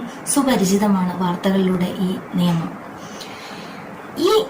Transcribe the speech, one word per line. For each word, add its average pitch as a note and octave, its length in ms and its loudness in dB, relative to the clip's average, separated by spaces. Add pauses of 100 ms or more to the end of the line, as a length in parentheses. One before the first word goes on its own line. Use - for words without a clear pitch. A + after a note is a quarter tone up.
(280)
സുപരിചിതമാണ് G3 840 4 (100)
വാർത്തകളിലൂടെ F#3 680 2 (100)
ഈ F#3 100 0 (260)
നിയമം. F3 340 2 (1500)
ഈ F4+ 120 4 (200)